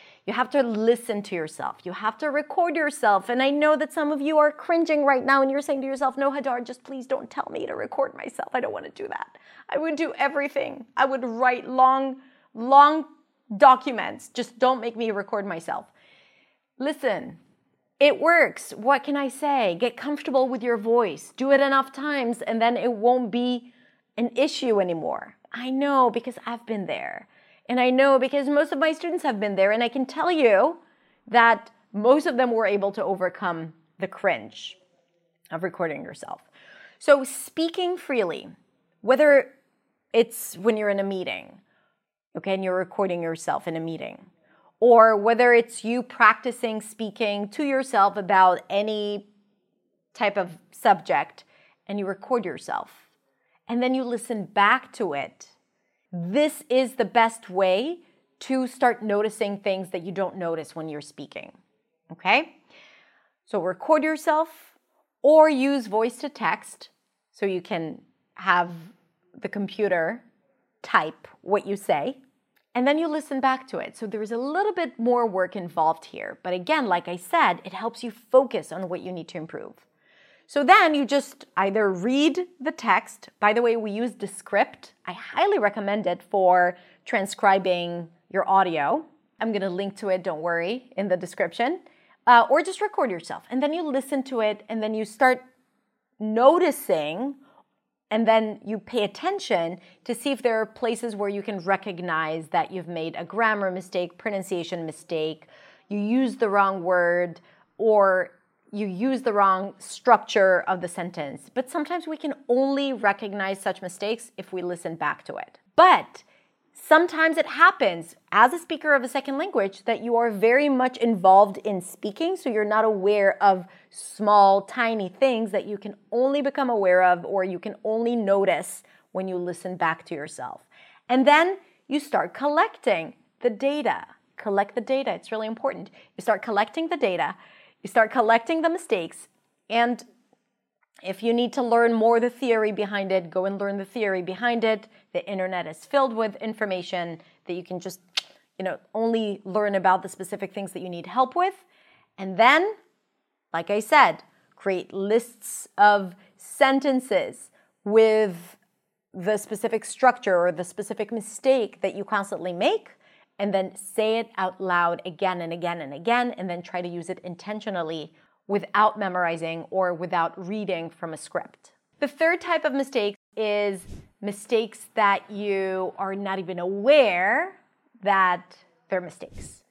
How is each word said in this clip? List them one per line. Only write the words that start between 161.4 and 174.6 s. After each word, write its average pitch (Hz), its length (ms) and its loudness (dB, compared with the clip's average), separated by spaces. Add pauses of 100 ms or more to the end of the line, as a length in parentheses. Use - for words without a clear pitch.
that 190 160 -4
you 196 80 -8
constantly 196 480 -6
make, 254 380 -2 (480)
and 202 140 -2
then 190 220 -2
say 220 440 -2
it 226 180 -6
out 185 240 -4
loud 175 440 0
again 180 360 -4
and 165 120 -8
again 175 280 -6
and 139 120 -10
again, 233 400 -2
and 185 160 -8
then 175 140 -8
try 180 180 -8
to 175 60 -8
use 175 240 -10
it 185 140 -8
intentionally 175 880 -8 (340)
without 208 520 2
memorizing 170 720 -4
or 185 240 0
without 170 520 -2
reading 180 440 -6
from 165 220 -12
a 156 40 -12
script. - 560 -12 (260)
The 294 80 -2
third 339 340 0
type 320 240 -2
of 294 80 0
mistake 254 440 -2 (200)
is 208 440 -2 (400)
mistakes 208 760 -4